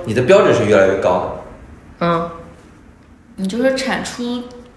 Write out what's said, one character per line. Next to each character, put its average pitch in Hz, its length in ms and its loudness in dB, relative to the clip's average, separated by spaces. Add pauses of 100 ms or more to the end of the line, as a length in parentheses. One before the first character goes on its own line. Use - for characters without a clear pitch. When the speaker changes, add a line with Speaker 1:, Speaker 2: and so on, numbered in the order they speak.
Speaker 1:
你 110 80 -6
的 123 100 2
标 196 200 6
准 - 120 4
是 104 120 0
越 104 100 4
来 95 120 6
越 98 80 2
高 92 240 0
的。 - 840 -10
Speaker 2:
嗯。 170 240 -2 (1040)
Speaker 3:
你 190 120 -6
就 226 80 -6
是 262 180 2
产 254 300 -4
出 240 380 -8 (340)